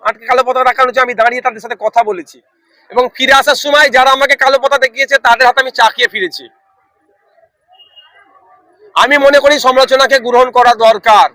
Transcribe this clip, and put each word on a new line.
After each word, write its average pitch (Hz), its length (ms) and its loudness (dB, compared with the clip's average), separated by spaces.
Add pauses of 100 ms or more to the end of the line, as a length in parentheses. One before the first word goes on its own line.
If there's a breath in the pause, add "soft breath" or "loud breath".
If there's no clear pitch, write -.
আটকে 220 240 -8
কালো 247 180 0
পতাকা 254 200 -2
রাখানো 254 240 0
হচ্ছে। 254 120 -4
আমি 247 140 -2
দাঁড়িয়ে 240 280 -2
তাদের 226 180 -6
সাথে 226 180 -14
কথা 220 260 -2
বলেছি 175 360 -10 (500)
এবং 247 240 -2
ফিরে 262 180 -2
আসার 269 220 2
সময় 294 360 0
যারা 262 200 2
আমাকে 269 260 0
কালো 269 220 0
পতাকা 277 200 -2
দেখিয়েছে 262 400 -2
তাদের 240 280 2
হাতে 254 140 0
আমি 262 100 -4
চাকিয়ে 240 380 -2
ফিরেছি। 180 400 -10 (2500)
আমি 254 240 0
মনে 277 200 4
করি 285 200 2
সমালোচনাকে 262 600 0
গ্রহণ 247 320 0
করা 240 240 2
দরকার। 214 600 2